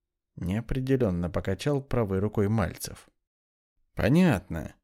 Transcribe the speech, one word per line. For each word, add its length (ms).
неопределённо 960
покачал 500
правой 380
рукой 320
Мальцев. 580
Понятно. 800